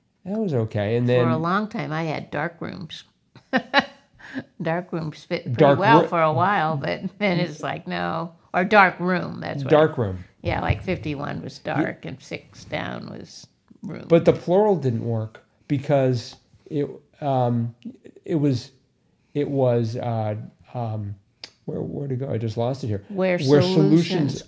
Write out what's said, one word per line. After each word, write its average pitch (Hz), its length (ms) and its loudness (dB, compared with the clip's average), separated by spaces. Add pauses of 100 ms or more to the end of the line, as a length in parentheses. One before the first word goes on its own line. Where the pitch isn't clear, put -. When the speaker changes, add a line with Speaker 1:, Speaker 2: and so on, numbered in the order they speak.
(240)
Speaker 1:
that 190 140 -6
was 208 160 -2
okay. 110 420 -2
And 123 140 0
then 123 160 4
Speaker 2:
For - 60 2
a - 60 0
long 180 300 -2
time, 156 240 -8
I 160 120 -4
had 151 280 -8
dark 151 280 -6
rooms. - 440 -12 (480)
<laughs> 254 100 0 (1000)
Dark 170 300 -4
rooms 156 320 -8
fit - 200 -6
pretty 127 140 -4
Speaker 1:
Dark 143 220 8
Speaker 2:
well 202 220 8
Speaker 1:
roo- 165 60 0
Speaker 2:
for 170 140 0
a 156 120 4
while, 165 420 2
but 165 260 -4 (180)
then 185 200 0
it's 165 220 -4
like, 160 260 -8
no. 175 460 -4 (200)
Or 180 120 2
dark 196 340 6
room, 180 400 -2
that's 143 240 -6
what 127 80 0
Speaker 1:
Dark 156 260 6
room. 95 280 -4 (160)
Speaker 2:
Yeah, 170 200 -2
like, - 200 -2
fifty-one 151 600 -6
was - 240 -14
Speaker 1:
Ye- 156 60 -4
Speaker 2:
dark - 340 -4
and - 160 -12
six - 440 -16
down - 440 -8
was - 360 -18 (380)
room. - 260 -12
Speaker 1:
But 165 160 6
the 170 80 8
plural 196 420 2
didn't 120 300 -2
work 110 380 -6 (240)
because 135 680 0 (300)
it, 147 240 -4 (320)
um, 120 520 0 (520)
it - 100 -2
was, 139 360 0 (640)
it 143 160 -2
was, 120 480 2
uh, 110 380 -4 (380)
um, 110 420 -6 (500)
where, 151 160 -8
where 143 260 -8
to 135 80 -4
go? 135 140 -6
I 113 80 -2
just 110 200 -4
lost 117 260 -2
it 135 40 -4
here. 104 220 -4
Speaker 2:
Where 185 300 0
Speaker 1:
Where 139 220 6
Speaker 2:
solutions 180 120 2
Speaker 1:
solutions 160 760 4